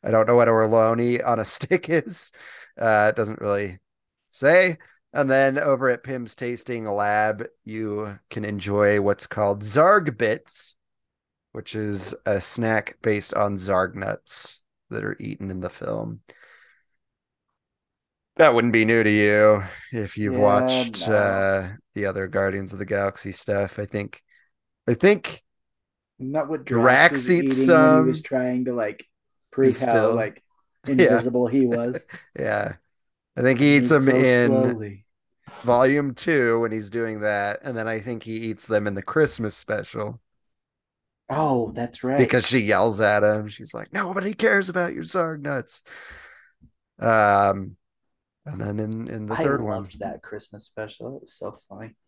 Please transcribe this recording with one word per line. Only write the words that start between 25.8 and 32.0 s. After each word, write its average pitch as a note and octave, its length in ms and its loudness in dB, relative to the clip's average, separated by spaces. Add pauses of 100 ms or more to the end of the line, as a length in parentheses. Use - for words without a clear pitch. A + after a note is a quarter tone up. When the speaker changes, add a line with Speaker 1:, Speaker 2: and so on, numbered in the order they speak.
Speaker 2:
Not C#3 300 -6
what D3+ 160 -6
Speaker 1:
Drax A#2 180 0
Speaker 2:
Drax C#3 300 6
was C3 200 -2
Speaker 1:
eats C3+ 300 2
Speaker 2:
eating C3+ 140 6
when C3 280 6
he C3 40 2
was B2+ 120 -2
Speaker 1:
some. - 20 -20
Speaker 2:
trying B2+ 440 -4
to, B2+ 60 -4
like, A2 280 -4
Speaker 1:
Be - 60 -20 (440)
Speaker 2:
prove C3 300 2
how, B2 100 0
Speaker 1:
still. A2 240 4
Speaker 2:
like, A2 280 -4 (220)
Speaker 1:
<laughs> - 220 -20
Yeah. C#3 60 -4
Speaker 2:
invisible B2 560 4
he C3 180 2
was. A#2 380 -4 (160)